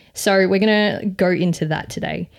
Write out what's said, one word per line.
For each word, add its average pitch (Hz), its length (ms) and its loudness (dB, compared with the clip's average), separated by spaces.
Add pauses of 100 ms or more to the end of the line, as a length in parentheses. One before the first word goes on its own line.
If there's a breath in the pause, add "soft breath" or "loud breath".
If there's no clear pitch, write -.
(140 loud breath)
So 190 340 2
we're 190 120 2
gonna 214 460 2 (120)
go 185 140 2
into 170 360 0
that 156 220 -4
today. 165 500 -8